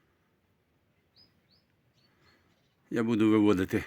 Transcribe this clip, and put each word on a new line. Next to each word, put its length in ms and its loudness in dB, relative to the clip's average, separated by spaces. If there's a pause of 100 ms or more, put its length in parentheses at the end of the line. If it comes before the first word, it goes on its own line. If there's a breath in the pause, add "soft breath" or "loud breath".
(3000)
Я 140 -4
буду 260 0
виводити 580 0